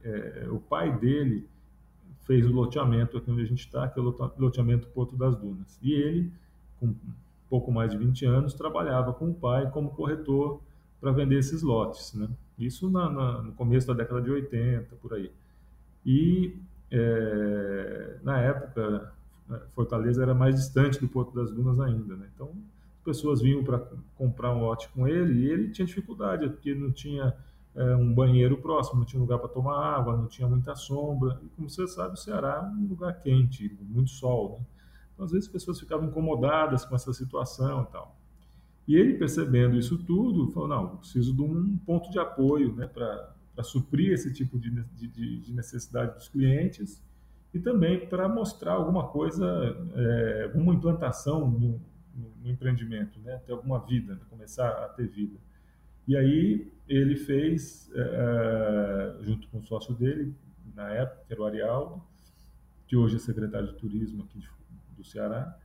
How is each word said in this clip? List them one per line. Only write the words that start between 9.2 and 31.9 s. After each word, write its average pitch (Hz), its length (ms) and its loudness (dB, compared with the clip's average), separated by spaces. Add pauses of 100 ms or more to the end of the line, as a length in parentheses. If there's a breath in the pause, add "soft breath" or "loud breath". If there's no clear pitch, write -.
o 170 40 -4
pai 135 360 0
como 147 200 -2
corretor 147 680 -2 (400)
pra 135 120 0
vender 139 260 4
esses 151 240 0
lotes, 113 500 0
né? 107 160 -4 (300)
Isso 127 320 -4
na, 180 180 2
na, 131 340 -2
no 110 100 -10
começo 123 340 2
da 127 80 0
década 117 260 -2
de 123 100 -2
oitenta, 123 680 -2
por 113 180 -10
aí. 95 160 -6 (720)
E, 170 520 4 (340)
é, 104 1300 0
na 131 180 0
época, 107 720 -2 (360)
né, 113 200 -8
Fortaleza 120 540 2
era 127 120 4
mais 131 220 6
distante 135 440 4
do 127 60 0
Porto - 260 -2
das 120 200 -4
Dunas 123 260 2
ainda, 110 380 0
né? 98 180 -14
Então, 139 160 -14 (480)
as - 60 -20
pessoas 147 360 0
vinham 135 220 4
pra 123 180 0 (360)
comprar 123 360 0
um 120 100 0
lote 113 260 -2
com 127 180 -2
ele 147 380 2
e 143 60 2
ele 208 200 0
tinha 185 160 -2
dificuldade, 180 600 -4
porque - 260 -4
não 139 160 -2
tinha, 139 420 -2 (440 soft breath)
é, 127 180 2
um 123 180 4
banheiro 127 460 6
próximo, 143 400 0
não 117 80 2
tinha 131 140 -2
lugar 120 180 2
pra - 100 -6
tomar 139 300 -2 (180)
água, 117 200 0
não 117 100 0
tinha 123 220 -2
muita 123 260 2
sombra. 139 680 -2
E - 60 -18
como 151 200 -10
você 185 160 -4
sabe, 180 280 -6